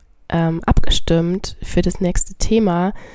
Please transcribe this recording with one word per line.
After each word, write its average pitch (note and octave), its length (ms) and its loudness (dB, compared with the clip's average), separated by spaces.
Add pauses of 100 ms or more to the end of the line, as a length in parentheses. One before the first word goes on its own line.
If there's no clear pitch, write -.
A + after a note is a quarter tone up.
(300)
ähm, E3 360 -2
abgestimmt - 960 2
für - 200 0
das F3+ 180 -2
nächste - 360 -2
Thema, G3 580 0 (220)